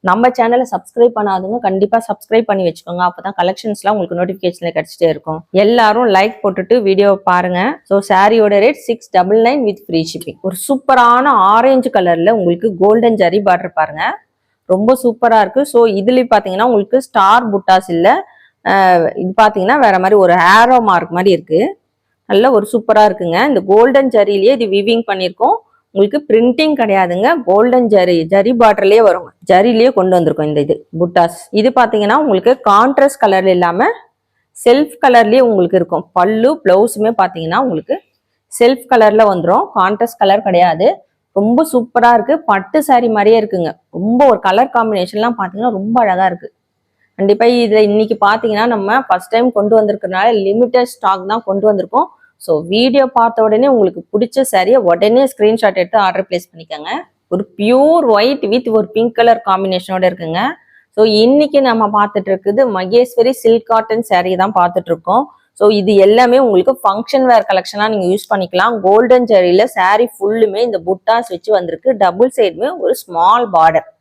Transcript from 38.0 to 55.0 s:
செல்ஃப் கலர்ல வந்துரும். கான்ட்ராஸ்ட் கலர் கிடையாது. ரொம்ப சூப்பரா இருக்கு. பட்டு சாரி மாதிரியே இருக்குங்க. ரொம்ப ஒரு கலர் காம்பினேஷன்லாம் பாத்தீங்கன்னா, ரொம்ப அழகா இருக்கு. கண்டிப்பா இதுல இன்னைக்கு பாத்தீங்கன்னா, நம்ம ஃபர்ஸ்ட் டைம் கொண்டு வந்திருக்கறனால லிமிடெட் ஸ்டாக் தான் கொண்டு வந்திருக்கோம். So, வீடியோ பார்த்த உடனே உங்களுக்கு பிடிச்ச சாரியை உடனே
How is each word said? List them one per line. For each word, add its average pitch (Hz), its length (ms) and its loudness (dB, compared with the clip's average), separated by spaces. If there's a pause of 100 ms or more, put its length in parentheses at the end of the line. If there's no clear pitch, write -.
செல்ஃப் 247 320 2
கலர்ல 214 420 4
வந்துரும். 175 320 0 (100)
கான்ட்ராஸ்ட் 208 440 -2
கலர் 202 240 0
கிடையாது. 180 540 0 (360)
ரொம்ப 233 400 0
சூப்பரா 240 400 2
இருக்கு. 240 280 0
பட்டு 208 420 -2
சாரி 247 260 0
மாதிரியே 220 320 2
இருக்குங்க. 190 320 -6 (180)
ரொம்ப 226 360 0
ஒரு 240 120 2
கலர் 208 360 0
காம்பினேஷன்லாம் 220 640 -2
பாத்தீங்கன்னா, 196 320 -4
ரொம்ப 220 300 -2
அழகா 190 260 0
இருக்கு. 175 260 -6 (640)
கண்டிப்பா 202 300 0
இதுல 233 280 0
இன்னைக்கு 214 420 0 (100)
பாத்தீங்கன்னா, 220 400 -2
நம்ம 220 340 -2
ஃபர்ஸ்ட் 180 300 -4
டைம் 233 220 0
கொண்டு 208 280 2
வந்திருக்கறனால 208 600 -2
லிமிடெட் 247 440 0
ஸ்டாக் 190 420 -4
தான் 226 160 -4
கொண்டு 196 280 0
வந்திருக்கோம். 214 340 -2 (320)
So, 160 280 -4
வீடியோ 247 400 0
பார்த்த 233 360 0
உடனே 220 260 2
உங்களுக்கு 208 440 0
பிடிச்ச 214 300 -2 (100)
சாரியை 196 240 0
உடனே 214 480 2